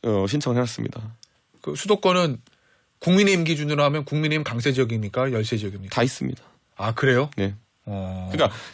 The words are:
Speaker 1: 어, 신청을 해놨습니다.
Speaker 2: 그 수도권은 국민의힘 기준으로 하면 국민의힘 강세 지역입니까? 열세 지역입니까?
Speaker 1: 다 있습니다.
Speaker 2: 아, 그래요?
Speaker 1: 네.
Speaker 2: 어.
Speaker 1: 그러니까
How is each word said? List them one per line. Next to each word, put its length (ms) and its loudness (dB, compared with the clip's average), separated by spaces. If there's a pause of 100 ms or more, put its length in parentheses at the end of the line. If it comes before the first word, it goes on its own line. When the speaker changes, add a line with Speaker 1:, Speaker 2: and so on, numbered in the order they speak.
Speaker 1:
어, 260 2
신청을 300 0
해놨습니다. 580 -6 (460)
Speaker 2:
그 140 -6
수도권은 640 2 (560)
국민의힘 460 4
기준으로 400 0
하면 200 2
국민의힘 400 0
강세 280 0
지역입니까? 600 0
열세 260 -2
지역입니까? 360 -8
Speaker 1:
다 80 2
있습니다. 400 -2 (340)
Speaker 2:
아, 200 -2
그래요? 400 2
Speaker 1:
네. 180 -2 (360)
Speaker 2:
어. 420 -8
Speaker 1:
그러니까 240 2 (180)